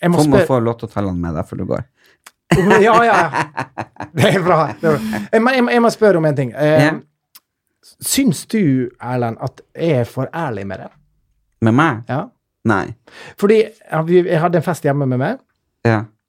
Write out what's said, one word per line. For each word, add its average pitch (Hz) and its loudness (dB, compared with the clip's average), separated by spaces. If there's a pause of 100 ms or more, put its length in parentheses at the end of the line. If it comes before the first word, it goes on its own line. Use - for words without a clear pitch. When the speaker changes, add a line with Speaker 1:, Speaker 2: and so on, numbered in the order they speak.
Speaker 1:
jeg 175 0
må 175 2
Speaker 2:
Får 151 4
man 143 6
Speaker 1:
spørre 170 2
Speaker 2:
få 127 0
lottotallene 101 -4
med 85 -6
deg 80 -6
før - -14
du 92 -8
går? - -4 (680)
Speaker 1:
<laughs> 196 4
Ja, 226 4
ja. 180 0 (680)
Det 170 2
er 190 0
bra. 160 0
Det - -4
er 151 2
bra. 214 -6
Jeg 220 2
må, 247 0
jeg 262 2
må, 247 0
jeg 240 2
må 233 2
spørre 214 2
om 160 0
en 151 0
ting. 127 -4
Eh, 151 2
Speaker 2:
Ja. 156 2 (1120)
Speaker 1:
syns 262 0
du, 135 0 (100)
Erlend, 120 -4
at - -10 (160)
jeg 151 0
er 113 -4
for 131 -8
ærlig 120 -6
med 95 -10
det? - -18 (720)
Speaker 2:
Med 113 2
meg? 139 0
Speaker 1:
Ja. 139 -6 (400)
Speaker 2:
Nei. 104 0 (540)
Speaker 1:
Fordi, 214 4 (280)
ja, 156 -2
vi, 175 4
jeg 170 0
hadde 175 2
en - -4
fest 170 -4
hjemme 139 0
med 127 0
meg. 202 -4 (460)
Speaker 2:
Ja. 110 2 (260)